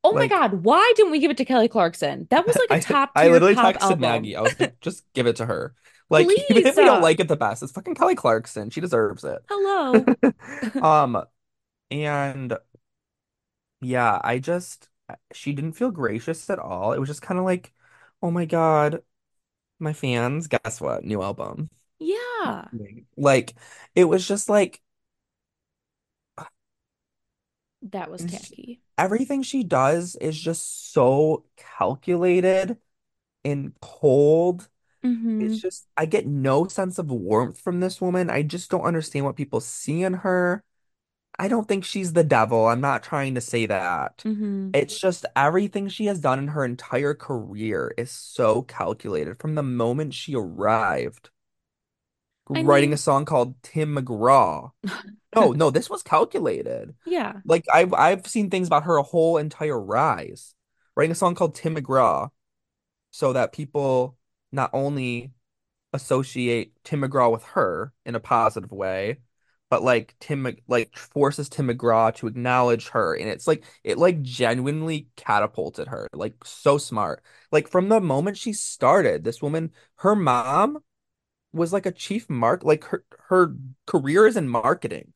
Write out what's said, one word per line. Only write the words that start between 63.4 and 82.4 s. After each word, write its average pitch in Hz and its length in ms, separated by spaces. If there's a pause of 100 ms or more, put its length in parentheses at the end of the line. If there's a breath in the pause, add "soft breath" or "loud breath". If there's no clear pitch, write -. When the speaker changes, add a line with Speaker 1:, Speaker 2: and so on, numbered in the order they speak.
Speaker 2:
people 131 640 (360)
not 131 200
only 131 600 (600)
associate 127 800 (120)
Tim 147 180
McGraw 131 300
with 113 120
her 101 480 (140)
in 120 80
a 113 60
positive 113 520
way, 98 460 (520)
but, 117 120
like, 117 380
Tim 139 240
Mc-, 123 240
like, 117 280
forces 143 540
Tim 139 180
McGraw 117 480
to - 100
acknowledge 123 600
her. 95 260
And - 140
it's - 180
like, 156 180 (200 soft breath)
it, - 140
like, 170 240
genuinely 131 920
catapulted 101 720
her. 58 260
Like, 92 300
so - 340
smart. 104 440 (300 soft breath)
Like, 151 160
from 185 220
the 226 100
moment 185 380
she 214 160
started, 123 680
this 113 180
woman, 160 300 (240 soft breath)
her 202 200
mom 156 640 (720)
was, 165 200
like, 196 140
a 180 60
chief - 380
mark-, 120 340